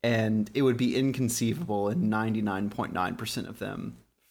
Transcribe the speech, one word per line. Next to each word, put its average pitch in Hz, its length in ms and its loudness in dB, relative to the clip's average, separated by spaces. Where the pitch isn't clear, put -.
And 110 540 2
it 139 80 4
would 123 140 6
be 123 180 2
inconceivable 123 920 0
in 110 200 2
ninety-nine 107 600 0
point - 220 -6
nine 90 220 -2
percent - 320 -6
of - 120 -14
them 98 380 -8